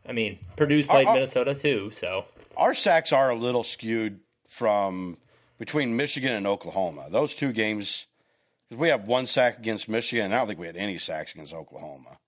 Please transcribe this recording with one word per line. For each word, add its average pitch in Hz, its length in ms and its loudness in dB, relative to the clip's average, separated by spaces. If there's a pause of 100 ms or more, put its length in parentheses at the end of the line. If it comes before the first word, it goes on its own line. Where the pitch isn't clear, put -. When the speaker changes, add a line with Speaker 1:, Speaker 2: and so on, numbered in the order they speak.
Speaker 1:
I - 40 -8
mean, 107 260 -2 (160)
Purdue's 147 340 4
Speaker 2:
Our, - 60 4
Speaker 1:
played 135 140 8
Speaker 2:
our, 139 60 6
Speaker 1:
Minnesota 131 400 2
too, 127 380 0
so. 92 340 -6 (300)
Speaker 2:
our - 180 4
sacks 165 380 4
are 135 180 4
a 120 60 0
little 120 280 0
skewed 110 560 -4 (260)
from 95 720 0 (400)
between 120 380 -2
Michigan 135 340 -2
and 101 160 -2
Oklahoma. 85 640 -4
Those 131 240 0
two 143 160 -2
games, 107 560 -2 (640)
'cause 117 100 -14
we 160 100 2
have 113 200 0
one 127 180 2
sack 123 320 2
against 110 300 -6
Michigan, 113 380 -2
and 98 80 -2
I 120 40 4
don't 127 80 0
think 101 140 -8
we 87 60 -10
had 82 100 -12
any 95 220 -6
sacks 80 340 -8
against 78 200 -16
Oklahoma. 69 760 -16